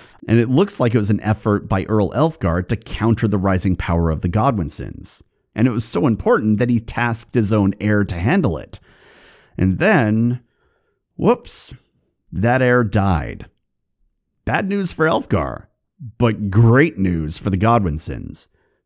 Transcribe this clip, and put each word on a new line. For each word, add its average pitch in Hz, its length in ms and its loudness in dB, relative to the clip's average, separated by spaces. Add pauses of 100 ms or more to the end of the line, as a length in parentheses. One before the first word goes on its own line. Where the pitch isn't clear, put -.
(280)
and 113 100 4
it 117 100 2
looks 160 300 2
like 120 160 2
it 123 40 4
was 104 120 0
an 101 120 2
effort 104 460 0
by 95 180 -2
Earl 104 260 0
Elfgar 95 560 -2
to 113 80 -2
counter - 500 -2
the 101 120 0
rising 92 360 0
power 85 360 0
of 76 100 -4
the 92 80 -4
Godwinsons. 107 920 -4 (360)
And 113 100 2
it 123 60 0
was 110 120 -4
so - 220 -2
important 110 520 0
that 120 120 0
he 120 80 2
tasked 117 560 -6
his 110 180 2
own 101 280 2
heir 104 240 2
to 92 100 -6
handle 110 420 0
it. - 220 -14 (800)
And 95 240 0
then, 123 600 2 (760)
whoops, - 580 -2 (560)
that 117 320 0
heir 123 220 4
died. 98 680 -2 (920)
Bad 190 240 -2
news 196 240 -2
for 160 140 0
Elfgar, 85 600 -2 (520)
but 107 300 0
great 117 480 4
news 85 420 -2
for 101 120 -4
the 92 80 0
Godwinsons, 78 880 -2 (400)